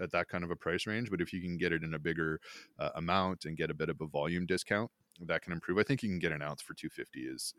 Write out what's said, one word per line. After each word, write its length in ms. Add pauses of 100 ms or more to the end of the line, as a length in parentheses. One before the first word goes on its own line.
at 80
that 180
kind 140
of 80
a 60
price 280
range, 280
but 80
if 120
you 80
can 180
get 140
it 120
in 100
a 60
bigger, 400 (360)
uh, 200
amount 480
and 120
get 140
a 40
bit 140
of 120
a 60
volume 420
discount, 420 (300)
that 220
can 100
improve. 240
I 60
think 200
you 60
can 100
get 140
an 80
ounce 220
for 100
two 160
fifty 380
is, 320